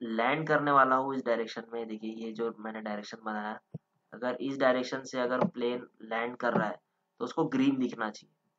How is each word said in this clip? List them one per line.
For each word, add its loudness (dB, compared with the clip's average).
land 0
करने 4
वाला 8
हो 0
इस -4
direction 0
में, -4
देखिए -6
ये -6
जो -2
मैंने -8
direction -8
बनाया, -4
अगर -4
इस -4
direction 2
से -4
अगर 2
plane -2
land -4
कर 0
रहा 2
है -6
तो -2
उसको 0
green 4
दिखना 0
चाहिए, -16